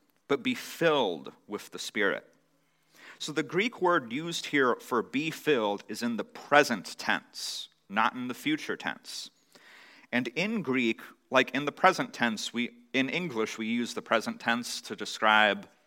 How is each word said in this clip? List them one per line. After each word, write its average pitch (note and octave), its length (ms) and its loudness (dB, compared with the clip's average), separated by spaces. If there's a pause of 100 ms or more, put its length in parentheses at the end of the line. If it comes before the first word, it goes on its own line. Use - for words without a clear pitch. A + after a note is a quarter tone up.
(260)
but C3+ 160 0
be B2 120 0
filled A#2 800 0 (140)
with G2+ 240 -8
the F2+ 80 -12
Spirit." F#2+ 460 -2 (960)
So - 120 -8
the D#3 100 -2
Greek F#3 380 -2
word E3 320 2
used E3 340 -6
here C3 300 4
for A#2+ 260 -2
"be D3+ 280 -4
filled" G#2+ 580 0
is G#2+ 140 -8
in A#2+ 160 -2
the G2+ 60 -4
present C3+ 760 2
tense, - 680 -4 (200)
not A2 260 2
in B2 140 -6
the B2 60 -6
future D3 420 -2
tense. - 540 -8 (840)
And B2 160 0
in G3+ 320 -2
Greek, B2+ 400 0 (300)
like, C3 220 4
in C#3 120 -2
the C#3+ 80 -2
present D#3 400 4
tense, A2+ 400 -2
we, A#2 180 -2 (220)
in C3 160 2
English, C#3 480 -2
we A2+ 100 -4
use A#2 280 -2
the - 80 -8
present A2+ 380 0
tense A#2+ 420 -2
to - 120 -8
describe, G#2+ 760 4 (180)